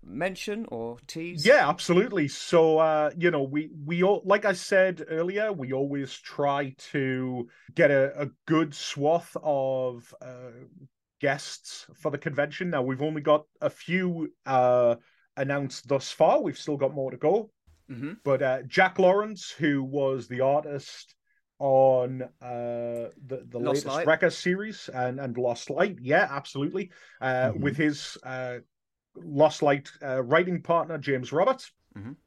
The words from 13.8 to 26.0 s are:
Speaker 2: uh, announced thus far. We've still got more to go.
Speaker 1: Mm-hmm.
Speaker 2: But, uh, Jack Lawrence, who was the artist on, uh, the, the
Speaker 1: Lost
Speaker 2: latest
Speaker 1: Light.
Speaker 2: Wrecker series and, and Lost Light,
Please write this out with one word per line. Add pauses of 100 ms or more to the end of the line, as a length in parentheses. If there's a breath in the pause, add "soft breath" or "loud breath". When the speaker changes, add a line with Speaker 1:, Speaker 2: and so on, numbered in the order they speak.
Speaker 2:
uh, (420 soft breath)
announced
thus
far.
We've
still
got
more
to
go. (400)
Speaker 1:
Mm-hmm. (100)
Speaker 2:
But,
uh,
Jack
Lawrence,
who
was
the
artist (460)
on,
uh, (160)
the,
the
Speaker 1:
Lost
Speaker 2:
latest
Speaker 1:
Light.
Speaker 2:
Wrecker
series
and,
and
Lost
Light,